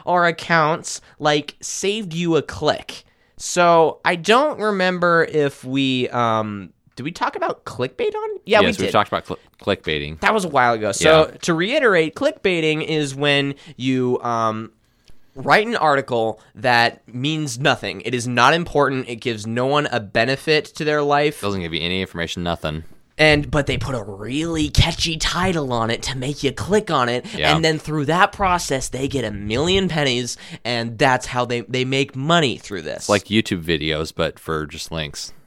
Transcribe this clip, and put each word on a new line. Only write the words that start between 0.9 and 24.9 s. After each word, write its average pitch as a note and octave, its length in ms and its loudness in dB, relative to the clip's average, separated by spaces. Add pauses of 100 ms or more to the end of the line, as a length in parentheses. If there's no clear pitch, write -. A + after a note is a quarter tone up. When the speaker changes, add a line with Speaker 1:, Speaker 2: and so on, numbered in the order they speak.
Speaker 1:
like D3+ 420 0
Saved G3 540 -4
You E3+ 220 2
a C#3 60 2
Click. - 600 -4 (360)
So E3+ 640 4
I F3+ 100 2
don't A#3 460 2
remember F#3 640 2
if C#3+ 400 0
we, C3 460 0
um, A2 600 -2 (220)
did - 80 -12
we C#3+ 80 -8
talk B3+ 240 -4
about - 300 -6
clickbait - 500 -4
on? G#4+ 140 -6 (180)
Yeah, G#3 140 6
Speaker 2:
Yes, G3 180 4
Speaker 1:
we - 60 -2
Speaker 2:
we - 20 0
Speaker 1:
did. G2 60 -4
Speaker 2:
talked G#2 160 4
about F#2 180 -4
cl-, - 120 -8 (220)
clickbaiting. D#2 600 -2
Speaker 1:
That G3 120 2
was G#3+ 120 0
a F3 40 -4
while B2 260 4
ago. G#2+ 180 -2
So D#3 380 6
Speaker 2:
Yeah. - 80 -18
Speaker 1:
to - 160 0
reiterate, F#3 600 2
clickbaiting E3+ 720 0
is D3 300 -2
when C#3 400 2 (200)
you, B2+ 460 0
um, A2+ 480 -2 (640)
write D#3 320 2
an A#3 100 -4
article C3 640 0 (140)
that A#2 480 2 (100)
means C#3 460 -4
nothing. G#2+ 440 0
It A#2+ 120 -4
is A#2+ 140 -2
not B2 260 4
important. C#3 540 0
It A#2+ 80 -8
gives A2+ 300 -6
no A#2+ 200 -2
one C#3+ 200 0
a A#2+ 120 -2
benefit C3 680 0 (100)
to D#3+ 80 -4
their D3+ 180 0
life. D3 380 2
Speaker 2:
Doesn't G2 220 -2
give E2 120 -4
you D#2+ 60 -2
any F2+ 200 0
information, F2 440 -6
nothing. E2 400 -4 (340)
Speaker 1:
And, D3 320 4
but C#3+ 160 0
they C3+ 120 -2
put C#3 160 -4
a A#2 80 -4
really C#3 680 -4
catchy E3 460 0